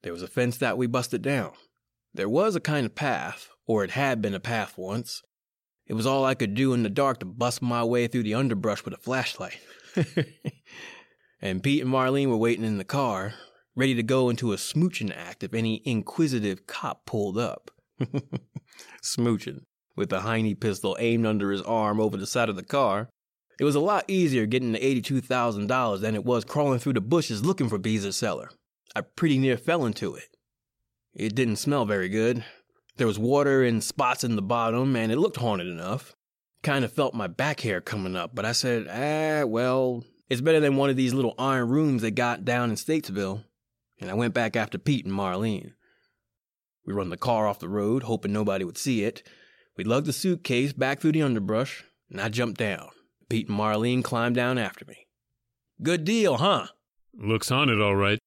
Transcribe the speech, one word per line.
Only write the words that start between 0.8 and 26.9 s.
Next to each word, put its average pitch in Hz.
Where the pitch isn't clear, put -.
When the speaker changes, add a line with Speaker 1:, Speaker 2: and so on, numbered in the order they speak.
Speaker 1:
busted 120
down. 131
There 101
was 185
a 170
kind 147
of 104
path, 101
or 107
it 92
had 131
been 101
a 95
path 110
once. 101
It -
was 110
all 135
I 131
could 101
do 131
in 120
the 110
dark 135
to 101
bust 117
my 120
way 120
through 120
the 107
underbrush 113
with 101
a -
flashlight. 120
<laughs> 170
And 95
Pete 139
and 127
Marlene 131
were 120
waiting 113
in 110
the 95
car, 110
ready 131
to 117
go 127
into 117
a -
smooching 156
act -
if -
any 113
inquisitive 113
cop -
pulled 101
up. 113
<laughs> 127
Smooching, 120
with 101
the 92
Heine 110
pistol 98
aimed 117
under 101
his 98
arm 107
over 107
the 98
side 117
of 104
the 90
car. 117
It 139
was 147
a 143
lot 196
easier 156
getting 123
the 113
eighty-two 131
thousand 120
dollars 120
than 107
it 104
was 120
crawling 143
through 135